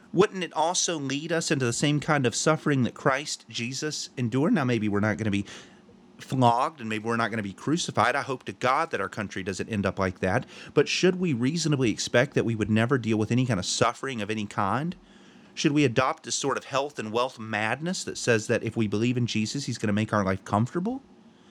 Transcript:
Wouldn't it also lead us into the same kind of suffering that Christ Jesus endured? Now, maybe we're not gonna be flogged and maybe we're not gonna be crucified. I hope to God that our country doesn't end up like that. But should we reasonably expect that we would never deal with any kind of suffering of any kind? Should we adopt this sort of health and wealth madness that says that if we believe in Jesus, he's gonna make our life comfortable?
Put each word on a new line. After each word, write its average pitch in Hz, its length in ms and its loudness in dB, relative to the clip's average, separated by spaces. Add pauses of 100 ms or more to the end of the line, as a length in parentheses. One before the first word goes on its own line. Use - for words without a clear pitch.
(120)
Wouldn't 190 320 4
it 156 80 -8
also 165 460 0
lead 143 340 -4
us 165 200 0
into 135 120 2
the 117 80 2
same 147 280 2
kind 143 260 2
of 113 80 0
suffering 151 480 2
that 110 120 0
Christ 139 540 -2
Jesus 131 680 -6
endured? 131 360 2
Now, 160 120 4
maybe 113 240 2
we're 101 120 2
not 104 160 2
gonna 110 140 -2
be 98 160 0 (720)
flogged 127 640 2
and 113 80 -8
maybe 107 160 -4
we're 117 120 0
not 113 140 0
gonna 110 120 -4
be 98 100 -6
crucified. 131 640 0
I 135 60 -2
hope 127 220 -6
to 107 80 -8
God 135 380 0
that 104 100 -4
our 95 80 -4
country 98 360 -6
doesn't 98 240 -4
end 101 180 0
up 95 140 -2
like 95 180 0
that. 95 280 0 (280)
But 143 140 4
should 185 320 2
we 180 120 0
reasonably 135 580 0
expect - 440 0
that 110 100 2
we 113 120 0
would 104 140 0
never 117 280 4
deal 110 180 0
with 107 140 0
any 123 160 2
kind 110 140 0
of 92 60 -4
suffering 120 540 0
of 101 100 -4
any 107 160 -4
kind? 117 500 -2 (580)
Should 151 180 2
we 147 120 4
adopt 131 380 2
this 117 140 -6
sort 131 200 0
of 104 80 -6
health 139 360 -4
and 110 120 -6
wealth 123 240 -2
madness 113 680 -4
that - 120 -8
says 113 300 2
that 110 160 0
if 113 140 -4
we 113 100 2
believe 113 300 0
in 120 100 0
Jesus, 113 400 -2
he's 120 120 -6
gonna 107 140 0
make 107 200 0
our 104 120 2
life 95 200 -2
comfortable? 175 580 -2 (480)